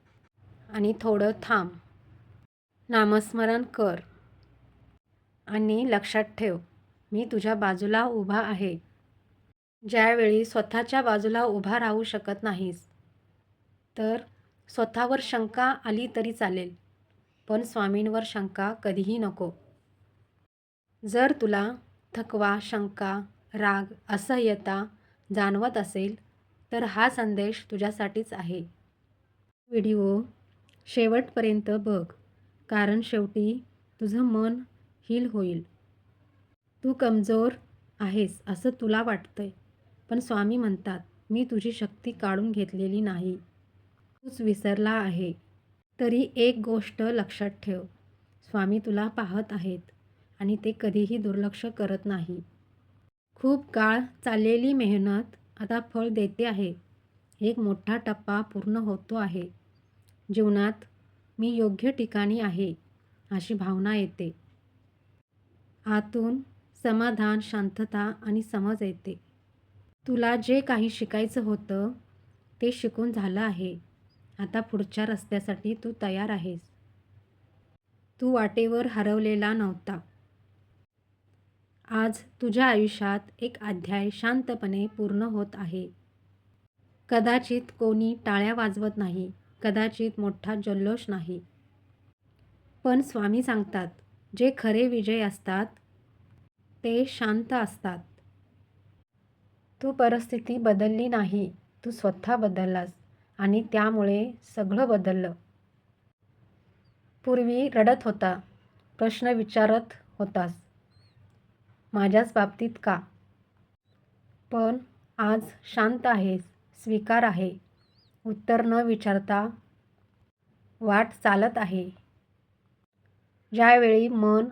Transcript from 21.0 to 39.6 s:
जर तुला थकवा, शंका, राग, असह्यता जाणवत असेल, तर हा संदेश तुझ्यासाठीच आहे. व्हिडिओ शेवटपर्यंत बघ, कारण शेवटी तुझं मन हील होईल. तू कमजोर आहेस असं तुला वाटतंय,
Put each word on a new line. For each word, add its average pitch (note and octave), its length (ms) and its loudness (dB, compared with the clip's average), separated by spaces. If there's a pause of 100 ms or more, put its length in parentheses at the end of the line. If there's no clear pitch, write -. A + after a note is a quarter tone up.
जर A#3+ 360 4
तुला G#3 320 0 (420)
थकवा, G#3 480 0
शंका, G3+ 580 -4 (340)
राग, G3+ 300 0 (240)
असह्यता G3+ 760 -2 (500)
जाणवत G3+ 420 0
असेल, G3 540 -6 (420)
तर A#3 100 -2
हा A3 280 2
संदेश G#3+ 600 -2
तुझ्यासाठीच G#3 600 -4
आहे. F3 280 -6 (1120)
व्हिडिओ G#3 520 2 (640)
शेवटपर्यंत A3+ 840 2
बघ, G#3 340 0 (640)
कारण G#3 320 2
शेवटी G#3+ 640 -2 (360)
तुझं A3 200 -2
मन A#3 400 0 (500)
हील A#3+ 200 0
होईल. F3+ 320 -2 (1200)
तू C4 80 0
कमजोर A3+ 600 2 (480)
आहेस G3 460 -2
असं G3+ 240 -2 (100)
तुला A3 220 2
वाटतंय, G3+ 480 -6 (600)